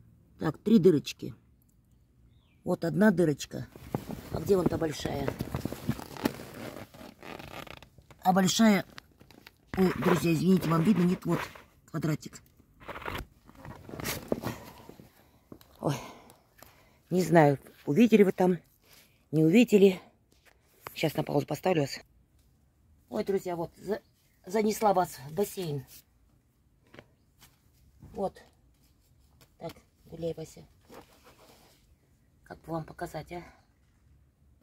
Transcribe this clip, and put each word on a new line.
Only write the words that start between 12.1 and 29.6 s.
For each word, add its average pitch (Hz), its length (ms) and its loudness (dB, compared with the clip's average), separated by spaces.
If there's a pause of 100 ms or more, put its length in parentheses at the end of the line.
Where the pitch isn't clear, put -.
Ой, 139 160 -2 (1120)
не 180 100 0
знаю, 156 380 6 (260)
увидели 208 380 6
вы 185 100 4
там, 180 260 2 (720)
не 156 140 2
увидели. 190 560 6 (960)
Сейчас 156 200 -2
на 151 100 -2
паузу 143 220 -2
поставлю 160 360 0
вас. - 160 -6 (1120)
Ой, 214 140 -4
друзья, 185 320 -2
вот, 165 200 -6
за-, - 260 -8 (440)
занесла 208 480 0
вас 180 240 0 (100)
в 156 60 -14
бассейн. 165 500 -6 (2250)
Вот. - 280 -6 (1200)
Так, 170 140 -14 (340)